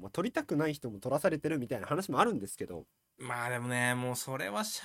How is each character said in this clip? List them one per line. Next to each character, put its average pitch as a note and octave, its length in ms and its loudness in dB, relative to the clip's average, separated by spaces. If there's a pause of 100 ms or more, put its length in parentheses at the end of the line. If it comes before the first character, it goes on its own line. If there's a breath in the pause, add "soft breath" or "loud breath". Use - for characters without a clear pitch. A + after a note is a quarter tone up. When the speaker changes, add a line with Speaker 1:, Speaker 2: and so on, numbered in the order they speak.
Speaker 1:
ま F2+ 80 -8
あ、 - 20 -16
取 F#3 180 0
り B3 40 -6
た D#4 120 0
く E3+ 120 0
な D#3 120 4
い D3 60 0
人 B2+ 160 -8
も G2+ 100 -8
取 B2+ 120 -2
ら C#3+ 60 4
さ F#3+ 100 4
れ D#3+ 100 2
て D#3 100 -2
る D#3 100 0
み A#2+ 80 -2
た B2+ 100 -2
い G#2 40 -4
な - 80 -6
話 E3+ 240 0
も C3+ 80 6
あ G3+ 40 8
る A#3 80 4
ん D3+ 60 0
で G2 80 -4
す - 100 -8
け - 100 -6
ど。 E2 200 -8 (320)
Speaker 2:
ま B2 280 -2
あ B2 40 0
で B2 80 0
も A#2+ 80 -4
ね、 B2 300 4
も B2 160 0
う A#2+ 40 -2
そ C3 200 -4
れ D#3+ 120 -2
は G#3 140 0
し - 220 -4